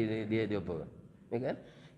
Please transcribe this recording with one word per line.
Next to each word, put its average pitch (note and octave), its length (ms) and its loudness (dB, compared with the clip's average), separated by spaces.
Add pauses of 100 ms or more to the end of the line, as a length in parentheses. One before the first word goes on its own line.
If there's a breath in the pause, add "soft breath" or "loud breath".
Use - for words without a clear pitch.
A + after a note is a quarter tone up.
di, A2 160 0
di, G#2+ 120 2 (120)
di G#2 80 0
apa? E2 320 -2 (420)
Ya A#2+ 80 -2 (140)
kan? - 40 -4 (420 soft breath)